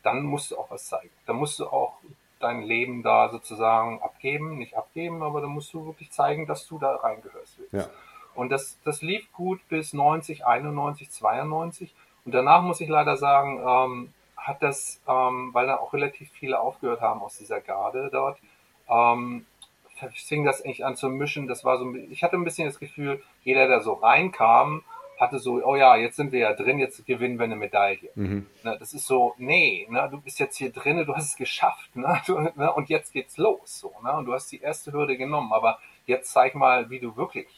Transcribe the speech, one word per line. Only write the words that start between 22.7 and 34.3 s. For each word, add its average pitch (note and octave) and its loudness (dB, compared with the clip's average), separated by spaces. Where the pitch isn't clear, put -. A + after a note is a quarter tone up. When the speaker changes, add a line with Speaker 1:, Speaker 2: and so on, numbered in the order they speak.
Speaker 1:
Gefühl, C#3 -8
jeder, C3 4
der B2 6
so A2+ -2
reinkam, C3+ 6
dachte C3+ -2
so, B2 0
„Oh C3+ 4
ja, C3 12
jetzt A#2 -2
sind C#3+ -2
wir B2+ 2
ja G#2+ 4
drin, C3 0
jetzt - -2
gewinnen B2 -2
wir A#2+ 2
eine A2 -4
Medaille.“ G#2 0
Speaker 2:
Mhm. G2+ -2
Speaker 1:
Ne, A2 -4
das - -16
ist - -10
so, B2 4
„Nee, B2+ 0
ne, C3+ 0
du C#3+ -14
bist - -16
jetzt - -4
hier B2+ -6
drin, D3+ -2
du C#3+ -4
hast D3+ -4
es - -10
geschafft, - -2
ne, C3+ 0
<laughs> - -10
du, F3+ 0
ne, D3+ 0
und C3+ -2
jetzt - -4
geht's - -8
los“, - 0
so, - -12
ne, B2+ -2
und C3 -6
du B2 -4